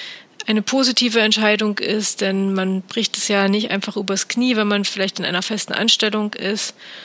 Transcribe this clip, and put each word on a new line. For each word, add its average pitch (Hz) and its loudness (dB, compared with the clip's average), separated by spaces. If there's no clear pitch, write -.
eine 214 2
positive 247 2
Entscheidung 214 2
ist, 208 -2
denn 196 2
man 190 0
bricht - -4
es - -2
ja 196 4
nicht 208 2
einfach 196 -2
übers 196 -2
Knie, 247 2
wenn 214 2
man 202 0
vielleicht 190 -2
in 170 -4
einer 175 -2
festen - -6
Anstellung 214 0
ist. - -4